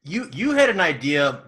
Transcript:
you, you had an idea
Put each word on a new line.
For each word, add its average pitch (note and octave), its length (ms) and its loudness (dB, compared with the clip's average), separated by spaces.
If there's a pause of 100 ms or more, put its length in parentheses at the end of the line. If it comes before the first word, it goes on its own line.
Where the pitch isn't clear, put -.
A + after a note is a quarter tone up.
you, G#3+ 300 -8
you A#3 180 -2
had C#4 180 4
an G3 120 0
idea C#3+ 680 0